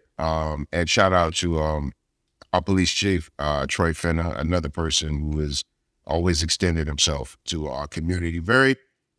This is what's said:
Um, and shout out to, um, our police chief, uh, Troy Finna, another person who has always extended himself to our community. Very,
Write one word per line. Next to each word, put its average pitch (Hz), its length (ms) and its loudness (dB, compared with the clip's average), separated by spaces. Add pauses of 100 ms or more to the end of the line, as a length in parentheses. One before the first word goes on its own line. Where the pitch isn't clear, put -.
(180)
Um, 78 540 -2
and 85 160 0
shout 95 240 4
out 85 240 4
to, 82 240 0
um, 76 320 -2 (600)
our 90 100 2
police 95 300 2
chief, 92 380 0 (100)
uh, 73 260 0
Troy 85 240 0
Finna, 80 480 -2
another 80 300 0
person 76 640 -2
who 76 80 -2
has 71 240 -4 (420)
always 85 360 2
extended 82 440 0
himself 71 500 -4 (100)
to 78 200 -4
our 71 220 -6
community. 85 500 -4
Very, 127 380 4 (420)